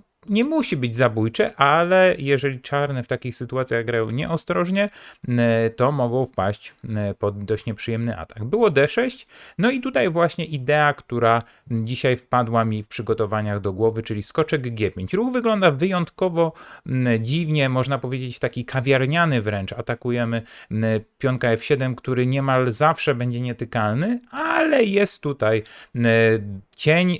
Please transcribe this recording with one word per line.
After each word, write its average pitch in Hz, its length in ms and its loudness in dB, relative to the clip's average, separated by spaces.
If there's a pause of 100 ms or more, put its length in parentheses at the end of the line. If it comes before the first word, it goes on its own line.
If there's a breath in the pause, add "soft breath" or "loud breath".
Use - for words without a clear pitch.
(280)
nie 220 160 2
musi 294 320 0
być 120 200 -2
zabójcze, 113 600 0
ale 175 600 4
jeżeli 135 420 -2
czarne 139 420 -4
w - 40 -10
takich 123 300 -6
sytuacjach 123 480 -4
grają 113 260 -2
nieostrożnie, 175 800 -2 (380 loud breath)
m, 120 100 2 (380)
to 131 160 2
mogą 127 320 0
wpaść, - 500 -4 (140)
m, 104 300 -2
pod 101 260 -4
dość 107 220 -4
nieprzyjemny 113 520 -4
atak. 104 260 -10
Było 208 260 2
D 139 180 4
sześć, - 380 -4 (320 loud breath)
no 220 120 2
i 269 100 -2
tutaj 254 300 0
właśnie 165 340 0
idea, 147 500 2
która 117 480 2 (280 soft breath)
dzisiaj 120 460 0
wpadła 117 480 0
mi 107 180 -2
w - 60 -16
przygotowaniach 107 720 -2
do 95 120 -2
głowy, 110 300 0
czyli 104 200 -6
skoczek 127 520 -2
G 107 160 0
pięć. 92 240 -6
Ruch 240 180 0
wygląda 220 380 2
wyjątkowo, 170 800 0 (340 loud breath)
m, 127 220 0 (120)
dziwnie, 151 480 0
można 131 300 0
powiedzieć 127 400 -6
taki 123 260 -4
kawiarniany 135 800 2
wręcz. 101 300 -4
Atakujemy, 120 680 -4 (280 loud breath)
m, 110 140 0 (340)
pionka 127 300 0
F 113 160 0
siedem, 131 300 0
który 123 320 -2
niemal 131 460 2
zawsze 151 420 2
będzie 120 260 -4
nietykalny, 123 800 -2 (100)
ale 320 540 0
jest 196 380 0
tutaj, 113 400 0 (320 loud breath)
m, 117 100 0 (720)
cień 175 440 2